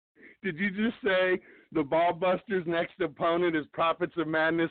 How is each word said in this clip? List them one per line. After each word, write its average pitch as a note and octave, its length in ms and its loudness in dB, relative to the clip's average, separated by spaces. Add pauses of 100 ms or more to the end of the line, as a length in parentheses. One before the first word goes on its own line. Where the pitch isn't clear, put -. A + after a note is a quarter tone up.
(420)
Did F3+ 160 -6
you G3 140 -2
just G#3+ 320 -4
say F#3 360 2 (320)
the D#3+ 120 0
Ball E3 300 2
Busters' F3+ 540 -2
next E3+ 320 -2
opponent E3+ 560 0
is D3 120 0
Prophets E3 500 -2
of D#3+ 100 -2
Madness D#3+ 440 0